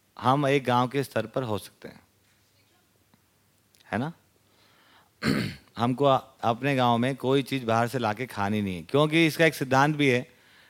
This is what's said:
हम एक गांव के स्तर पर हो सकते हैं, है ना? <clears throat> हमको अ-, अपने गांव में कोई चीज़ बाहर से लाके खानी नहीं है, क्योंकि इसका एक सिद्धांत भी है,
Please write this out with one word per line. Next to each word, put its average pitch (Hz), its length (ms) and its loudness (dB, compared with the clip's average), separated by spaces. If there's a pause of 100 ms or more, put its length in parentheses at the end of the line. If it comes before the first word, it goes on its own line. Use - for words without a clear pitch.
(200)
हम 135 260 2
एक 139 180 2
गांव 123 240 2
के 135 140 -4
स्तर 110 240 -4
पर 131 160 -6
हो 110 160 -4
सकते - 300 -16
हैं, - 120 -20 (1900)
है 101 60 -2
ना? 151 140 -4 (1120)
<clears throat> - 260 -2 (260)
हमको 123 280 0
अ-, 135 380 2
अपने 120 340 0
गांव 120 220 4
में 131 180 -2
कोई 135 260 0
चीज़ 135 220 -6
बाहर 113 240 0
से 131 100 -4
लाके 113 280 -4
खानी 104 360 -2
नहीं 92 140 -4
है, 82 60 -10
क्योंकि 151 440 2
इसका 160 200 2
एक 156 80 0
सिद्धांत 139 420 2
भी 143 120 2
है, 123 180 0 (440)